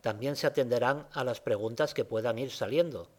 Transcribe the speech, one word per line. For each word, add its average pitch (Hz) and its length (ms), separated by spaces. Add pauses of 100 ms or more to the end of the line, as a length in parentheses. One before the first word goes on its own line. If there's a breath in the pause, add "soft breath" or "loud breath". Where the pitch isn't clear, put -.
También 120 340
se 151 120
atenderán 127 640
a 135 100
las 120 160
preguntas 117 540
que 117 120
puedan 113 340
ir 135 120
saliendo. 135 680